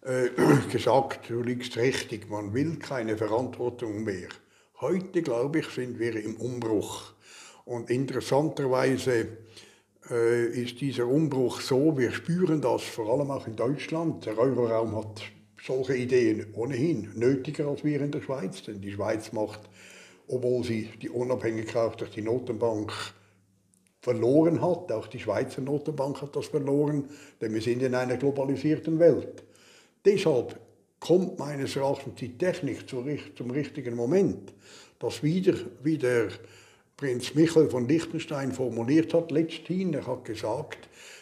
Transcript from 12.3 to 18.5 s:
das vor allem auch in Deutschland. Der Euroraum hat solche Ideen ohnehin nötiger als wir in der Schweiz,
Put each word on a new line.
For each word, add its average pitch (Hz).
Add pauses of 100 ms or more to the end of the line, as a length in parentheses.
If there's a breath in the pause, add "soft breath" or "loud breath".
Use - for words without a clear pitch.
das 113
vor 107
allem 139
auch -
in 110
Deutschland. 151
Der 110
Euroraum 113
hat 107 (440)
solche 131
Ideen 123
ohnehin 123
nötiger 139
als 143
wir 147
in 143
der 147
Schweiz, 151